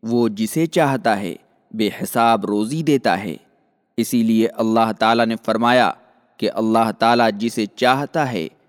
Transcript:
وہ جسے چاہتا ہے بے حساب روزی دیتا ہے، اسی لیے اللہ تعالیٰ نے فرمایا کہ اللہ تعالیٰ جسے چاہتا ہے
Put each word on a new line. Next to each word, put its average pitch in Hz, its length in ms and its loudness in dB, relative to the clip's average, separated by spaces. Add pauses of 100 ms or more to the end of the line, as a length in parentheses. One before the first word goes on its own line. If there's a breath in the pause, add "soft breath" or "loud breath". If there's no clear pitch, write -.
وہ 117 260 0
جسے 110 380 -2
چاہتا 135 540 0
ہے 92 140 -8 (360)
بے 110 180 -2 (140)
حساب 113 420 0
روزی 107 380 -2
دیتا 123 420 0
ہے، 85 120 -8 (600)
اسی 117 240 0
لیے 110 260 2
اللہ 113 500 0
تعالیٰ 113 280 2
نے 113 80 -2 (100)
فرمایا 117 460 2 (480)
کہ 107 160 -2
اللہ 113 440 0
تعالیٰ 117 300 2 (100)
جسے 110 280 -4 (100)
چاہتا 135 560 0
ہے 85 140 -4 (220)